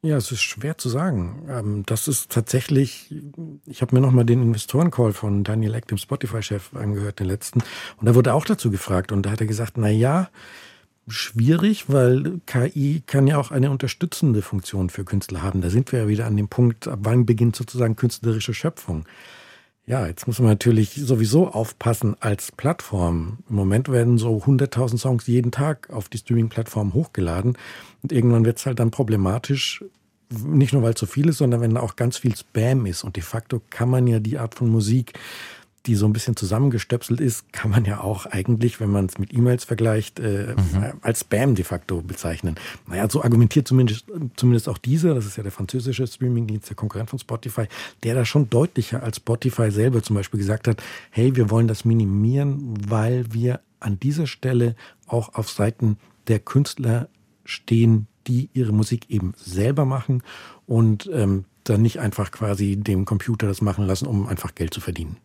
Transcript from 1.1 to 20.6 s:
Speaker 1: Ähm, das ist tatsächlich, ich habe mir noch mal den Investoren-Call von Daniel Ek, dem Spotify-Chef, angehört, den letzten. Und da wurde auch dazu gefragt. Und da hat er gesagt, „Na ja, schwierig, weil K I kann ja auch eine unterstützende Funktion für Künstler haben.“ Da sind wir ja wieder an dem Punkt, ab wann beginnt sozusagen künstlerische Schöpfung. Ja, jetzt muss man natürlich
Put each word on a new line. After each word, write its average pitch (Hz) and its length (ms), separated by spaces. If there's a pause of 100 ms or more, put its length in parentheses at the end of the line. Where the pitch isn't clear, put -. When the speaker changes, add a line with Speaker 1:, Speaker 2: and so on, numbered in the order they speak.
Speaker 1:
Ähm, 104 380
das - 220
ist - 220
tatsächlich, 131 840 (500)
ich 143 160
habe 127 140
mir 127 80
noch 135 80
mal 123 140
den 120 180
Investoren-Call 117 720
von 101 300
Daniel 107 280
Ek, 113 160
dem 107 80
Spotify-Chef, 104 800
angehört, 104 460
den 98 60
letzten. 101 340 (360)
Und 110 100
da 117 80
wurde 123 200
auch 151 100
dazu 202 260
gefragt. 95 420
Und 98 120
da 101 60
hat 107 100
er 110 60
gesagt, 110 320
„Na 107 100
ja, 131 400 (800)
schwierig, 156 800
weil 139 560
K 123 300
I 143 320
kann 139 200
ja 147 120
auch 135 120
eine 139 200
unterstützende 131 720
Funktion 95 480
für 101 140
Künstler 95 360
haben.“ 92 220
Da 87 80
sind 107 200
wir 123 100
ja 107 80
wieder 107 180
an 107 100
dem 104 120
Punkt, 120 380
ab 107 180
wann 120 200
beginnt 113 320
sozusagen 117 400
künstlerische 113 560
Schöpfung. 85 540 (800)
Ja, 117 200
jetzt - 200
muss 117 120
man 120 100
natürlich 110 460